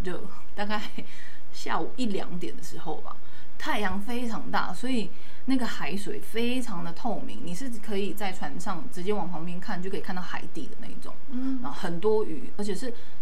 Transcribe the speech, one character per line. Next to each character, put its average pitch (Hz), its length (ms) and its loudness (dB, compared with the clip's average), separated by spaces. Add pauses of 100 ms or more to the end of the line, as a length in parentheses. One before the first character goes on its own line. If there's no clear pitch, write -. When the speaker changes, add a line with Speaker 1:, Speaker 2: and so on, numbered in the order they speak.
Speaker 1:
热， 175 180 0 (320)
大 208 100 -2
概 208 160 0 (720)
下 127 280 0
午 175 160 0
一 254 100 0
两 185 320 0
点 175 180 0
的 - 60 0
时 - 160 0
候 160 200 0
吧， - 180 0 (420)
太 285 220 0
阳 196 200 0
非 240 280 0
常 160 240 0
大， 170 200 0
所 180 160 0
以 226 220 0 (360)
那 262 120 2
个 240 80 2
海 180 320 0
水 - 220 0
非 240 420 0
常 185 220 0
的 170 100 0
透 226 320 0
明， - 180 0
你 170 120 0
是 269 120 0 (160)
可 208 140 0
以 196 160 0
在 202 180 0
船 165 280 0
上 180 320 0
直 180 100 0
接 180 100 0
往 190 160 0
旁 165 160 0
边 170 160 0
看， 180 220 0
就 190 80 0
可 190 80 -2
以 - 20 -2
看 185 160 0
到 180 60 0
海 180 220 0 (100)
底 - 140 0
的 - 140 0
那 110 60 0
一 - 140 0
种。 - 140 0 (160)
Speaker 2:
嗯。 131 320 0
Speaker 1:
然 139 80 -2
后 - 40 0
很 170 240 0
多 214 240 0
鱼， 156 340 0
而 208 60 0
且 202 120 0
是， 240 180 0 (280)